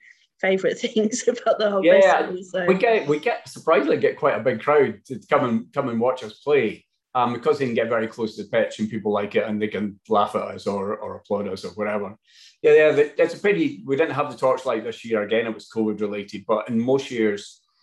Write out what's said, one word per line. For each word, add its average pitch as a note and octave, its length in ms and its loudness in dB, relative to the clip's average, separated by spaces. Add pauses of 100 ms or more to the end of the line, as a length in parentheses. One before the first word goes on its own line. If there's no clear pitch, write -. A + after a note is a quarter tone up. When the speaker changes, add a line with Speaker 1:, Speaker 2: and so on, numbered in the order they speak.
(400)
Speaker 1:
favourite F#3+ 380 0
<laughs> - 0 -
things A3 500 -2
about - 300 0
the G#3+ 120 2
whole G3 140 0
Speaker 2:
Yeah, F3+ 160 8
Speaker 1:
festival, F#3 420 2
so. F#3 240 -6
Speaker 2:
we F#3 80 6
get, G3+ 340 2
we D3+ 100 2
get, A#3 300 -4
surprisingly - 500 2
get B2+ 200 0
quite C3+ 180 2
a G#2+ 60 -6
big A#2 180 0
crowd C#3+ 460 2
to B2 140 -10 (100)
come C#3 140 4
and, A2+ 280 -2
come - 160 -2
and A#2 120 -4
watch B2+ 220 0
us G#2+ 180 -12
play, B2+ 440 0 (300)
um, A#2+ 180 0
because C#3+ 260 0
they C#3 60 -2
can A#2+ 100 -2
get A2+ 140 0
very A2+ 180 -2
close A2 300 -8
to G#2 60 -10
the G2+ 80 -14
pitch A2 280 -2
and G#2+ 120 -4
people G#2+ 220 -4
like G#2 220 -4
it G#2+ 100 2
and G#2+ 160 -4
they G#2+ 80 -2
can G2+ 300 -6 (100)
laugh G#2 260 2
at G2+ 80 -2
us G2 240 -10
or, G2+ 300 -4
or G2 200 -10
applaud G2+ 320 -6
us F#2+ 160 -10
or F#2 60 -10
whatever. G#2 440 -6 (480)
Yeah, D3+ 120 6
yeah, D#3 180 8
the, D3 300 2
it's E3+ 120 0
a - 40 -14
pity D#3+ 480 0
we C3+ 100 0
didn't D3 180 0
have C#3 160 -4
the A2+ 60 -14
torchlight A#2+ 480 0
this A#2 200 -10
year. A2 180 0
Again, A2 240 0
it A2 80 -6
was - 200 -20
covid G#2+ 260 -2
related, G2+ 460 -8
but G#2+ 220 0
in A#2 100 -2
most C3 320 0
years, G#2+ 520 -2 (200)